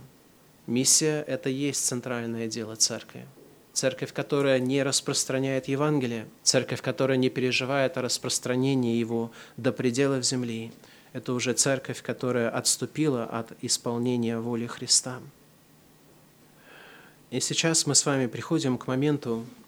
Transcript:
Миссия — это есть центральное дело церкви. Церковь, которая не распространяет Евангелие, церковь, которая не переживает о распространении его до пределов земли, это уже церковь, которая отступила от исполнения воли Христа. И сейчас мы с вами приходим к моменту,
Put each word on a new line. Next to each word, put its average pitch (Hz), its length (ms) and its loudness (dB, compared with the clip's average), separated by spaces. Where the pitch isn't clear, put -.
Миссия — 151 600 4
это 131 220 -4
есть 135 340 -2
центральное 117 640 -4
дело 110 280 -8
церкви. 120 500 -2
Церковь, - 400 -2
которая 139 460 2
не 131 240 2
распространяет 135 840 0
Евангелие, 135 600 0
церковь, 127 400 0
которая 131 340 2
не 127 140 4
переживает 127 680 0
о 127 60 -2
распространении 127 960 0
его 117 340 -2
до 123 140 0
пределов 127 520 2
земли, 117 480 -2
это 131 220 -4
уже 123 200 0
церковь, 131 500 0
которая 120 480 0
отступила 127 720 0
от 113 280 -6
исполнения 120 760 0
воли 117 280 -4
Христа. 127 520 0
И 123 80 -2
сейчас 160 480 2
мы 139 80 4
с - 100 4
вами 135 220 2
приходим 131 500 0
к - 80 -8
моменту, 131 640 0